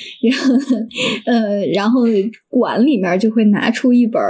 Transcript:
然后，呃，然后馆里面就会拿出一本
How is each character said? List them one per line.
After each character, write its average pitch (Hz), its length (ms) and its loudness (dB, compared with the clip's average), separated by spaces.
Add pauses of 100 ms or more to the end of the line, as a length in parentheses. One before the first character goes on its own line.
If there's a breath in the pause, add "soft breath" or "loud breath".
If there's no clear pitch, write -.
(220 loud breath)
然 247 180 0
后， 254 160 2 (680 loud breath)
呃， 208 480 0
然 202 180 0
后 247 120 2 (440)
馆 220 380 0
里 294 120 2
面 185 220 -2
就 220 100 2
会 220 160 0
拿 202 240 2
出 247 220 0
一 247 160 4
本 220 220 -2